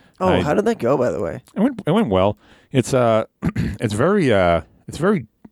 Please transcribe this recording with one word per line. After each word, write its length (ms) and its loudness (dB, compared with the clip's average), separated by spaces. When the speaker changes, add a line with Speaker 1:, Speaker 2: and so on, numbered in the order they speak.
Speaker 1:
Oh, 80 0
Speaker 2:
I 140 2
Speaker 1:
how 100 0
did 140 0
that 120 -2
go, 200 0
by 120 0
the 120 -4
way? 180 -6
Speaker 2:
It 60 -4
went, 260 0
it 60 0
went 180 0
well. 260 2
It's, 200 0
uh, 320 2
<clears throat> 80 -20
it's 140 -4
very, 380 0
uh, 300 4
it's 120 -14
very 280 -2